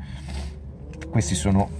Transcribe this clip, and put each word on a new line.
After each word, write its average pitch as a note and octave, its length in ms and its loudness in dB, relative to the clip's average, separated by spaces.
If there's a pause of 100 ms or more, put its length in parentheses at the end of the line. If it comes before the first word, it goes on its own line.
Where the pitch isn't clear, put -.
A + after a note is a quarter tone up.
(1120)
Questi - 240 4
sono G2 340 6 (120)